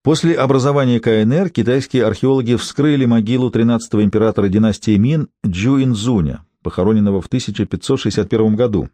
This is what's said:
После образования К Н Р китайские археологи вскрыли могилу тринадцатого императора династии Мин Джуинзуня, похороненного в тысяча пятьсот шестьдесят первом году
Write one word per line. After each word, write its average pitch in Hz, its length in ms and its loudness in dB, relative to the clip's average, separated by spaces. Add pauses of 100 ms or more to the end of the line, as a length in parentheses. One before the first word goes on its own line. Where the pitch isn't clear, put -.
После 160 340 0
образования 131 640 0
К - 80 -2
Н 110 240 2
Р 185 160 0
китайские 123 560 -2
археологи 123 500 0
вскрыли 143 500 0
могилу 120 440 0
тринадцатого 113 540 0
императора 107 440 0
династии 107 480 0
Мин 135 320 0 (180)
Джуинзуня, 110 1000 0 (180)
похороненного 98 580 0
в - 60 -16
тысяча 110 380 -4
пятьсот 135 340 -4
шестьдесят 104 300 -2
первом 110 260 2
году 107 380 -2